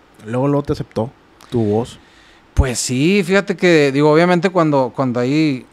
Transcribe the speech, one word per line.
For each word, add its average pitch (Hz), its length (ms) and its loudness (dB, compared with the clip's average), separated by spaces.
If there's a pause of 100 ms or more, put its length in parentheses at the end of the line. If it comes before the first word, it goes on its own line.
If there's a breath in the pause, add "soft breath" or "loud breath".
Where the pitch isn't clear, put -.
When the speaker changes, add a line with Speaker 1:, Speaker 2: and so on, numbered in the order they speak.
(260)
Speaker 1:
luego, 127 220 -2
luego 143 160 -2
te - 80 -4
aceptó 123 400 -8 (380)
tu 120 140 -2
voz. 110 360 -2 (540 soft breath)
Speaker 2:
Pues 117 260 -2
sí, 160 440 0
fíjate 190 320 -2
que, 160 360 4
digo, 147 180 2
obviamente 175 400 2
cuando, 147 460 0
cuando 123 240 -2
hay 135 520 -2